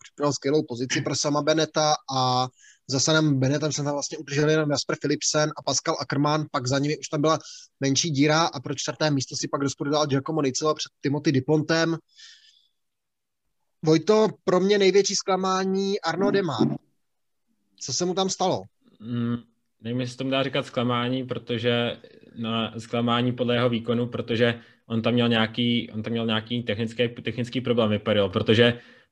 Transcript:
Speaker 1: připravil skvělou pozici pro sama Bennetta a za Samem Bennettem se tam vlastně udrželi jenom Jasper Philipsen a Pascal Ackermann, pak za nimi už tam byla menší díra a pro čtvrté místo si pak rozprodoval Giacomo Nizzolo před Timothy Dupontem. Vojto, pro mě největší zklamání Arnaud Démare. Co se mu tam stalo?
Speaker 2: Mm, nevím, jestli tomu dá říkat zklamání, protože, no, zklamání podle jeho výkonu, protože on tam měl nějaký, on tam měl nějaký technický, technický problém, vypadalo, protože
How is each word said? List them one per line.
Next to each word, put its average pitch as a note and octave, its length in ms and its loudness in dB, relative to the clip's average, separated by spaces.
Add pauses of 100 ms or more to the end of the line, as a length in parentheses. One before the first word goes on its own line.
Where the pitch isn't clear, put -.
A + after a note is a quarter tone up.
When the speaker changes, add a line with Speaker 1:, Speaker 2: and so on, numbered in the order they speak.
Speaker 1:
připravil C#3+ 300 -2
skvělou D3 340 0
pozici B2+ 340 -4
pro C3+ 140 -4
sama D3 260 0
Bennetta D#3 520 2 (220)
a B2+ 320 2 (440)
za C3+ 80 0
Samem D#3 400 2
Bennettem D3 320 0
se D3 120 -6
tam D3 100 -2
vlastně C#3+ 240 -8
udrželi D3 340 0
jenom D#3 200 2
Jasper C#3+ 300 -2
Philipsen D3+ 560 0
a - 80 -16
Pascal D3+ 340 -2
Ackermann, D3 520 0
pak B2+ 160 -4
za C3+ 120 0
nimi D3 180 -2
už - 100 -12
tam D3+ 140 -4
byla D#3 180 2 (400)
menší C3+ 300 0
díra D3+ 360 4
a C#3 140 -6
pro C#3 160 -8
čtvrté D3+ 360 -2
místo C#3 240 -2
si - 120 -6
pak C#3+ 140 -4
rozprodoval D3 460 0
Giacomo C#3 340 0
Nizzolo D3 340 0
před - 160 -8 (100)
Timothy D3 300 0
Dupontem. D#3 680 2 (1800)
Vojto, E3 460 4 (160)
pro F3+ 160 2
mě G3+ 180 4
největší G3 380 4
zklamání F#3+ 840 0
Arnaud F3+ 320 0
Démare. C#3+ 420 0 (1040)
Co - 140 -8
se F3 120 -2
mu F#3 80 -2
tam F#3+ 160 0
stalo? E3+ 340 -2 (360)
Speaker 2:
Mm, A#2+ 360 -2 (460)
nevím, A#2+ 200 -4
jestli B2 160 -6
tomu C3+ 140 -4
dá C3+ 120 2
říkat C3+ 220 -2
zklamání, B2 580 -2
protože, A#2+ 760 -2 (380)
no, A2+ 420 -4
zklamání A#2+ 540 0
podle A#2+ 240 0
jeho B2 140 2
výkonu, A#2 380 -2
protože A#2 540 0 (260)
on A2+ 140 -2
tam A#2 120 2
měl A#2+ 160 4
nějaký, A#2 600 0
on A2 120 -8
tam A2+ 80 -6
měl A#2 140 -2
nějaký A2+ 380 -2
technický, A2+ 460 -2
technický A#2+ 520 -6
problém, A#2 280 2
vypadalo, G#2 400 2
protože A2+ 500 4 (320)